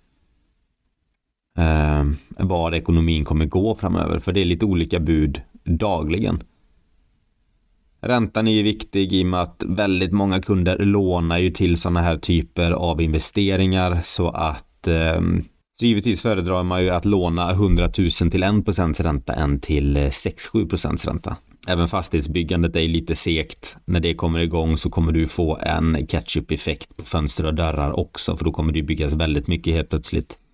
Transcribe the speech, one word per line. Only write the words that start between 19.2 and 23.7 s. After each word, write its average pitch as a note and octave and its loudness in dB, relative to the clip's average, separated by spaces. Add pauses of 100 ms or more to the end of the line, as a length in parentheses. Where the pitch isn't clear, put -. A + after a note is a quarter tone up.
än C#2+ 0
till, C#2+ 0
eh, C#2+ 2
sex, - -2
sju G#2+ 0
procents D#2+ -4
ränta. - -6 (300)
Även E2+ 2
fastighetsbyggandet E2+ 0
är E2 0
lite E2 -2
segt. - -4